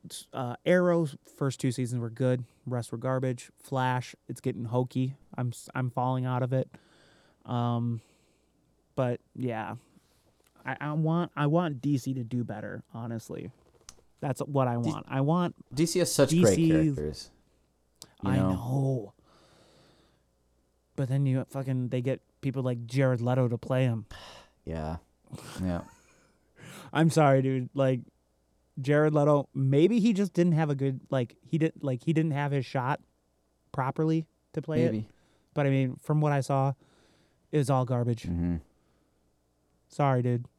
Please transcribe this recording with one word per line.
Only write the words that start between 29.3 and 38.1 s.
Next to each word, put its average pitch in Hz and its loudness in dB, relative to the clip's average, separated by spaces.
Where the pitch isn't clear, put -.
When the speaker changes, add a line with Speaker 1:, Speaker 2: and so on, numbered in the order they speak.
Speaker 1:
maybe 143 4
he 220 4
just 190 0
didn't 175 4
have 156 2
a 143 0
good, 135 -2
like, 131 -2
he - -4
did, 156 2
like, 131 -4
he 170 0
didn't 160 2
have 143 -2
his 139 0
shot 131 -4
properly 160 -2
to 156 -6
play 156 0
Speaker 2:
Maybe. 110 0
Speaker 1:
it. 107 -6
But 147 0
I 139 2
mean, 131 0
from 151 0
what 151 2
I 143 2
saw, 135 0
it 156 2
was 131 2
all 131 4
garbage. 120 0